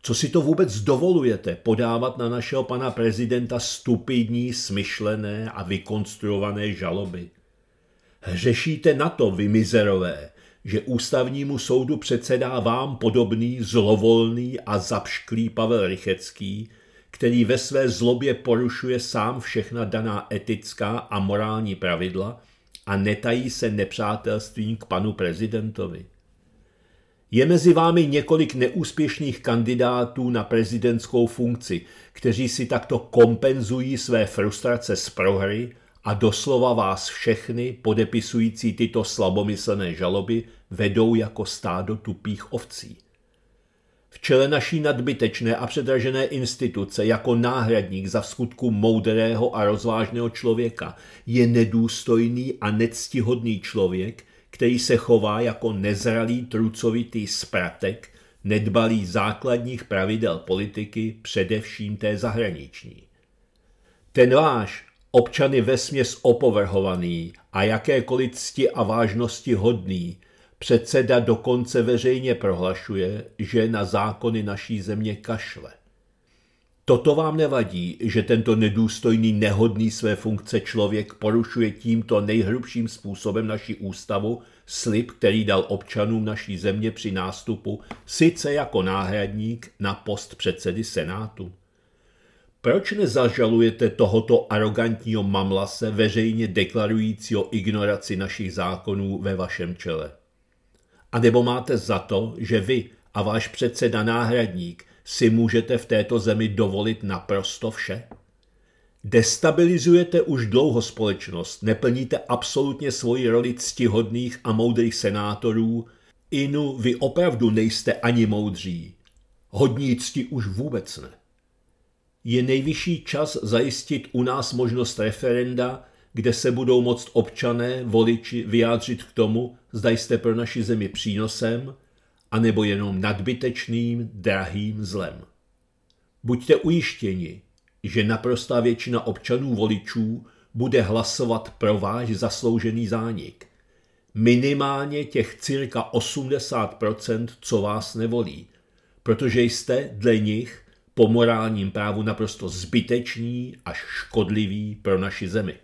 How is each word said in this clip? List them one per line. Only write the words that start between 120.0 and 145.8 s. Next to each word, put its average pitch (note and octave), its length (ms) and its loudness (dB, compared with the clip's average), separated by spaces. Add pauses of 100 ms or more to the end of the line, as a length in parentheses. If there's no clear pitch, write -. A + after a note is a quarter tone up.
už B2 220 -4
vůbec G#2+ 520 -6
ne. C2 100 -16 (1160)
Je A#2+ 180 2
nejvyšší C3+ 640 0
čas D3 380 -4
zajistit A#2+ 720 -2
u B2 100 0
nás B2+ 300 -2
možnost B2 460 -2
referenda, B2 840 -2 (280)
kde A#2 200 0
se B2 200 2
budou B2 300 4
moct A#2+ 300 -2
občané, A#2+ 720 0
voliči A2+ 640 2
vyjádřit A2+ 560 2
k - 100 -20
tomu, A#2 440 0 (160)
zda A#2 180 0
jste - 280 0
pro A2+ 160 0
naši A#2 280 -4
zemi G#2 260 -2
přínosem, A2+ 880 -4 (560)
anebo A2 340 4
jenom G2+ 360 0
nadbytečným, A#2 1120 -2
drahým G#2 720 -4
zlem. F2+ 400 -8 (960)
Buďte B2 340 4
ujištěni, G2 880 -2 (400)
že G#2 220 -2
naprostá A#2+ 560 0
většina A#2 460 0
občanů B2 480 -2
voličů A2 720 -2 (280)
bude B2 280 2
hlasovat A2+ 760 -2
pro G#2+ 200 2
váš A2 300 -4
zasloužený A2+ 800 -2
zánik. A2 600 -6 (680)
Minimálně C#3 880 2
těch - 360 -2
cirka C3 520 -4